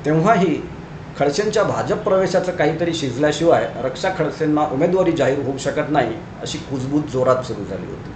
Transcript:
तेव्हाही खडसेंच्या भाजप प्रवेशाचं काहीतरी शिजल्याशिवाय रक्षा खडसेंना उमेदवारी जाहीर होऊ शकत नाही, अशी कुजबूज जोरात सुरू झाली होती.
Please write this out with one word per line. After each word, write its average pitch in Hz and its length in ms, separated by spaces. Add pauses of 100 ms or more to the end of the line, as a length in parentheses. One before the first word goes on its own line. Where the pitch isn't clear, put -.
तेव्हाही 165 580 (560)
खडसेंच्या 208 440
भाजप 127 340
प्रवेशाचं 185 560
काहीतरी 160 420
शिजल्याशिवाय 143 840
रक्षा 131 320 (100)
खडसेंना 151 540
उमेदवारी 170 400
जाहीर 135 340
होऊ 135 120
शकत 147 320
नाही, 120 240 (280)
अशी - 160
कुजबूज 135 440
जोरात 127 340
सुरू 101 280
झाली 90 220
होती. - 300